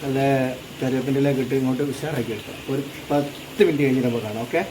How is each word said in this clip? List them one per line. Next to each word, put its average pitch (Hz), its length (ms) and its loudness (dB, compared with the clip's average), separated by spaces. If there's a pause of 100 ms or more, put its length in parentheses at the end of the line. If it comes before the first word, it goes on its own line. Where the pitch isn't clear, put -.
നല്ല 135 160 0 (600)
കറിവേപ്പിൻ്റെ 131 380 0
ഇലയൊക്കെ 139 220 4
ഇട്ട് 127 140 0
ഇങ്ങോട്ട് 131 280 2
ഉഷാറാക്കി 135 480 -4
എടുക്കാം. - 440 -6
ഒരു 139 80 -2 (280)
പത്ത് - 520 0
മിനിറ്റ് 151 200 4
കഴിഞ്ഞിട്ട് 127 240 4
നമുക്ക് 117 180 0
കാണാം. 107 160 -6
ഓക്കെ? 120 160 -4 (140)